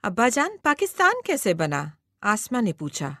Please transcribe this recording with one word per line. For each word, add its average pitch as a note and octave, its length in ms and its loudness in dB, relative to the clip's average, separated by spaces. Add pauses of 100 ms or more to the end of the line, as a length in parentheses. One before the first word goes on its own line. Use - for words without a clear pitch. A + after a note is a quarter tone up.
"अब्बा A3 240 2
जान, D#4 360 0
पाकिस्तान F#4 500 2 (120)
कैसे A3 280 2
बना?" D3+ 440 -2 (240)
आसमा G#3+ 380 0
ने G3 120 0
पूछा। C#3+ 480 -6